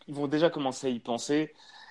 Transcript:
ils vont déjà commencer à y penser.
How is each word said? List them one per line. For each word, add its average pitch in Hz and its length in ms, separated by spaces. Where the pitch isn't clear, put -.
ils 147 80
vont 143 140
déjà 151 200
commencer 139 380
à 131 40
y 120 100
penser. 147 520